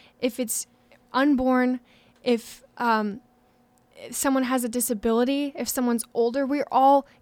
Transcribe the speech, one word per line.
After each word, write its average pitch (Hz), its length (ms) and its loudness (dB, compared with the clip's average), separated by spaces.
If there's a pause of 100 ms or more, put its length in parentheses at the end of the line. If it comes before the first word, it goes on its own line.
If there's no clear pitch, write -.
(200)
if 254 200 -4
it's - 260 -6 (480)
unborn, 254 680 2 (420)
if, - 400 -4 (160)
um, 214 420 -2 (760)
if - 200 -18
someone 269 280 2
has 247 220 -2
a 233 40 -4
disability, 247 840 -2
if 247 140 -8
someone's 240 340 -2 (100)
older. 240 320 0
We're 285 240 -2
all 269 380 4 (140)